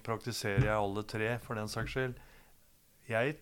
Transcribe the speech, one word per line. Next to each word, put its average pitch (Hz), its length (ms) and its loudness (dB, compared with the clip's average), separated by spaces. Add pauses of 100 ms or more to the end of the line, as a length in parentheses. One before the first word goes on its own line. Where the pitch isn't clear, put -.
praktiserer 107 640 2
jeg 107 80 4
alle 101 320 0
tre, 110 220 0 (100)
for - 160 -6
den 107 160 -4
saks 113 240 -2
skyld. 127 220 -2 (920)
Jeg 123 340 2